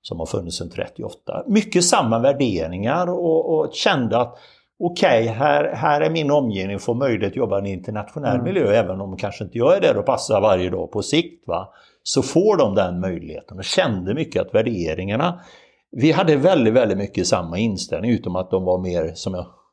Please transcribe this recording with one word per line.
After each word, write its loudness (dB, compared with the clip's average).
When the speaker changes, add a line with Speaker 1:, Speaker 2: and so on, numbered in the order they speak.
Speaker 1:
som -10
har -6
funnits -6
sedan -8
trettioåtta. -10
Mycket 0
samma 2
värderingar 0
och, 0
och 0
kände 2
att -2
okej, 2
här, 2
här 2
är 2
min 0
omgivning, 0
får -2
möjlighet 0
att -8
jobba 0
i 0
en -6
internationell -6
Speaker 2:
Mm. -2
Speaker 1:
miljö, 0
även 0
om -8
kanske -8
inte -10
jag 4
är -2
där 4
och -2
passar 2
varje 4
dag -4
på -2
sikt, -2
va? -4
Så 0
får 4
de 4
den 0
möjligheten -8
och -10
kände 0
mycket -2
att -12
värderingarna, 0
vi 4
hade 4
väldigt, 4
väldigt 4
mycket -2
samma -2
inställning, -2
utom -2
att -4
de 0
var 2
mer, -2
som -8
jag -8